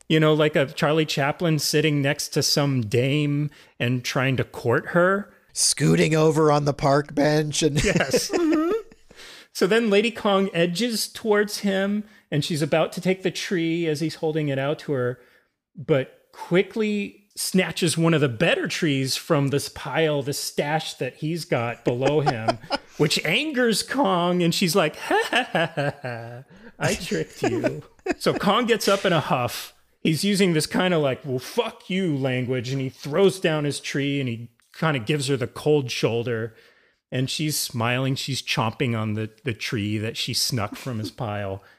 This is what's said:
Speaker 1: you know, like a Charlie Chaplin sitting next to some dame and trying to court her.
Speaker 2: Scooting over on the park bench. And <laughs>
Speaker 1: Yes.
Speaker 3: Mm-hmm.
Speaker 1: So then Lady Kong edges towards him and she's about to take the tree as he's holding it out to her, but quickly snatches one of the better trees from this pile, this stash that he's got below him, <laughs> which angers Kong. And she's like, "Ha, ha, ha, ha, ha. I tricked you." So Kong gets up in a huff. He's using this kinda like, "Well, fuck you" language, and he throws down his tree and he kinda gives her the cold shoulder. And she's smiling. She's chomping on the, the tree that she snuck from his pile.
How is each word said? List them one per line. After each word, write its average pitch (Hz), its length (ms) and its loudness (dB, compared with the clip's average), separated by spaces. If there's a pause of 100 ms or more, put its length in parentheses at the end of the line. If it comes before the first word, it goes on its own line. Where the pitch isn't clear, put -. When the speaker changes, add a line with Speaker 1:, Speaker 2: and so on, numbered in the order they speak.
Speaker 1:
you 156 120 4
know, 156 140 6
like 151 220 4
a 139 120 4
Charlie 156 380 0
Chaplin 151 540 0
sitting 151 420 2
next 143 280 0
to 147 140 0
some 139 380 2
dame 143 680 0 (300)
and 123 240 0
trying 131 340 0
to 127 60 0
court - 440 0
her. 190 420 2 (260)
Speaker 2:
Scooting 160 600 2
over 156 360 6
on 147 140 4
the 151 80 2
park 143 400 2
bench. 151 480 2
And 147 140 2
<laughs> - 80 2
Speaker 1:
Yes. 180 480 2
Speaker 3:
Mm-hmm. 330 400 2 (800)
Speaker 1:
So 196 140 2
then 226 240 2
Lady 208 180 4
Kong 196 440 2
edges 180 540 0
towards 208 520 0
him 202 460 0 (280)
and 151 100 2
she's 156 180 -2
about 165 320 2
to 190 80 -8
take 185 220 0
the 170 80 0
tree 165 560 -2
as 151 140 -2
he's 160 140 -4
holding 156 340 -2
it 135 100 -2
out 147 200 -2
to - 120 -8
her, 123 280 -2 (540)
but 139 460 -2 (140)
quickly 202 1000 -2
snatches 165 640 0
one 165 160 4
of 143 80 2
the 127 80 4
better 190 380 0
trees 135 480 -2
from 143 320 0
this 135 220 -2
pile, 147 520 -2
this 139 180 -6
stash 156 560 -4
that 127 200 -6
he's 160 300 -6
got 120 400 -2
below 135 360 2
him, 117 380 -2 (180)
<laughs> - 200 -18
which - 280 0
angers 240 580 0
Kong. 180 600 2
And 170 100 2
she's 170 220 0
like, 160 220 2
"Ha, 415 240 0 (100)
ha, 240 200 0
ha, 165 240 0
ha, 143 260 -2
ha. 120 420 -10 (360)
I 160 160 0
tricked 165 480 -6
you." 311 400 -2 (340)
So - 160 0
Kong 208 320 2
gets 220 220 0
up 196 180 2
in 180 80 4
a 156 60 4
huff. - 540 -2 (280)
He's 156 220 0
using 196 300 2
this 151 140 2
kinda 185 320 2
like, 135 260 0
"Well, 131 140 -2
fuck - 500 -6
you" 185 280 0
language, 127 540 -2
and 135 100 -2
he 131 80 -4
throws 175 500 0
down 156 240 0
his 143 160 -2
tree 139 400 -2
and 131 100 -2
he 117 200 -8 (280)
kinda 156 220 0
gives 131 280 -2
her 139 100 0
the 117 100 -4
cold 147 440 0
shoulder. 117 600 -2 (580)
And 127 180 -2
she's 151 260 -2
smiling. 127 600 -2
She's - 260 -6
chomping 117 580 -2
on 107 140 -2
the, 110 160 -4 (140)
the 120 100 -4
tree 107 460 -4
that 110 180 -6
she - 160 -6
snuck 110 420 -2
from 123 220 -8
his 107 140 -8
pile. 101 500 -6 (180)